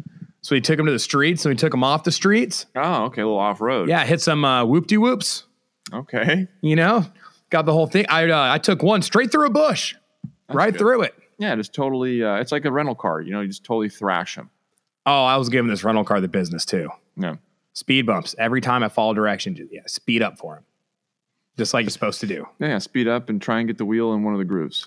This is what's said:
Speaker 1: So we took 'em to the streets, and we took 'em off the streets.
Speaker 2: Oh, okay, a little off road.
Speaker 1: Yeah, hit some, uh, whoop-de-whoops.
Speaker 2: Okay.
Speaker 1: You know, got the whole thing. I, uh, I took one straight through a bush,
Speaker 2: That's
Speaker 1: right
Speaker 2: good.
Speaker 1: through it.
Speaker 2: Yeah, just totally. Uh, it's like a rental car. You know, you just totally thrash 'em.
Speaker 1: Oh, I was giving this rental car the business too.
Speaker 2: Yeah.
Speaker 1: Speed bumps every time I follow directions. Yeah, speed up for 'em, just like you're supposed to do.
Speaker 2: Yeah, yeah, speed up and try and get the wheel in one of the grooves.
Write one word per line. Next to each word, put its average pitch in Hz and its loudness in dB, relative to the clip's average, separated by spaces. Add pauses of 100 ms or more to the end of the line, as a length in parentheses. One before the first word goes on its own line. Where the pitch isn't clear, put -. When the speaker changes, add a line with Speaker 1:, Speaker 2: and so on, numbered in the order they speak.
(420)
Speaker 1:
So - 0
we 131 4
took 156 0
'em 156 2
to 147 2
the 117 0
streets, 151 0
and 151 2
we 127 0
took 156 0
'em 127 2
off 143 0
the 170 0
streets. 214 0 (100)
Speaker 2:
Oh, 143 0
okay, 117 -4
a - 0
little 107 2
off 101 0
road. 113 0
Speaker 1:
Yeah, 175 2
hit 151 2
some, 147 2
uh, 127 4
whoop-de-whoops. 208 2 (480)
Speaker 2:
Okay. 143 -2 (140)
Speaker 1:
You 156 2
know, 180 2 (440)
got 160 2
the 156 2
whole 160 4
thing. 190 2
I, 165 2
uh, 139 4
I 156 2
took 185 0
one 196 4
straight 226 0
through 302 4
a 269 2
bush, 285 0 (540)
Speaker 2:
That's 139 -4
Speaker 1:
right 196 2
Speaker 2:
good. 175 -6
Speaker 1:
through 226 4
it. 135 -4 (240)
Speaker 2:
Yeah, 202 -2
just 107 -6
totally. 127 -2
Uh, 104 0
it's 123 -4
like 147 -2
a 135 0
rental 143 -2
car. 80 -2
You 90 -8
know, 104 -4
you 98 -6
just 98 -12
totally 110 -2
thrash 92 -4
'em. - -18 (560)
Speaker 1:
Oh, 139 4
I 131 4
was 127 0
giving 120 2
this 98 -2
rental 110 2
car 98 2
the 92 -2
business 87 -4
too. 85 -4 (260)
Speaker 2:
Yeah. 85 -6 (360)
Speaker 1:
Speed 131 0
bumps 92 -2
every 117 0
time 123 0
I 107 0
follow 110 0
directions. 101 -2 (120)
Yeah, - -16
speed - -2
up 98 -4
for 80 -14
'em, - -20 (920)
just 110 -4
like 120 0
you're 101 -2
supposed - -6
to 113 -6
do. 85 -8 (120)
Speaker 2:
Yeah, 147 -4
yeah, 117 -2
speed 117 -2
up 120 -2
and 104 -2
try 113 -2
and 117 -2
get 110 -6
the 110 -4
wheel 113 0
in 104 0
one 104 0
of 101 -2
the 95 -2
grooves. 87 -4